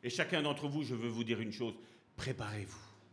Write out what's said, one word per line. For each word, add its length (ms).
Et 60
chacun 320
d'entre 260
vous, 160
je 100
veux 140
vous 160
dire 160
une 140
chose. 200
Préparez-vous. 680